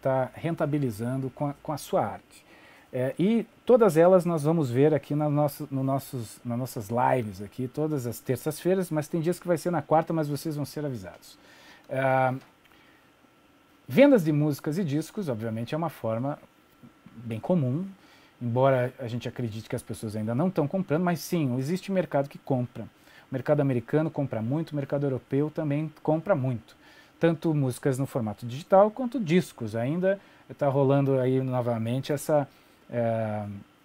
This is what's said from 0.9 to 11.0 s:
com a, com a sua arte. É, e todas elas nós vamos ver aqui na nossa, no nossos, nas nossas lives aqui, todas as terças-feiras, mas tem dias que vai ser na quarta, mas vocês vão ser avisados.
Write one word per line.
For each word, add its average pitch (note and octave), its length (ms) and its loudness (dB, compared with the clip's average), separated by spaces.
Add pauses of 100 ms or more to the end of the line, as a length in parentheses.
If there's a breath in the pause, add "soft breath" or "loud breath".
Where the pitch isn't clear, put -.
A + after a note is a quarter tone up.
com D3 160 -4
a, C#3 60 -6 (100)
com - 80 -6
a C#3 60 -6
sua D#3 280 -2
arte. - 400 -12 (480 loud breath)
É, B2+ 260 -2
e A3 260 2 (200)
todas G#3+ 320 6
elas F3 260 8
nós E3+ 200 0
vamos D#3 260 2
ver C3+ 240 6
aqui D3 220 -2
na D3+ 120 0
nossa, D3 420 0
no C3+ 140 -2
nossos, C3 640 -4
nas A#2+ 120 -4
nossas A#2+ 320 -8
lives A#2+ 520 0
aqui, B2 260 -8
todas D3 380 -4
as A#2 140 -6
terças-feiras, E3+ 720 -2
mas D3+ 160 -2
tem E3+ 120 -4
dias E3+ 200 -2
que - 80 -16
vai F3 100 2
ser F3 140 -4
na D#3+ 100 0
quarta, D#3+ 320 2
mas D#3 160 -2
vocês D3 260 -6
vão D3 80 -6
ser D3 220 -8
avisados. G2 520 -12 (520 loud breath)